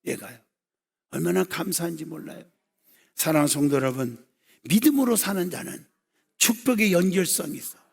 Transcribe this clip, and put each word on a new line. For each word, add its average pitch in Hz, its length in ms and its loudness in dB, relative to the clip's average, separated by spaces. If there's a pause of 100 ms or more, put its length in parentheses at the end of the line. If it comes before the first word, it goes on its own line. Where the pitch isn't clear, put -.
얘가요. 104 320 -10 (720)
얼마나 175 320 0
감사한지 165 640 -4
몰라요. 156 380 -14 (720)
사랑하는 151 320 2
성도 143 300 2
여러분, 131 460 -2 (400)
믿음으로 240 520 4
사는 180 340 -2
자는 165 360 -10 (520)
축복의 220 540 2
연결성이 175 680 2
있어. - 200 -14 (160)